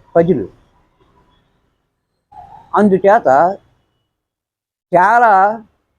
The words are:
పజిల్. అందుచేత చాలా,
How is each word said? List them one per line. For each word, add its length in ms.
పజిల్. 320
అందుచేత 840
చాలా, 680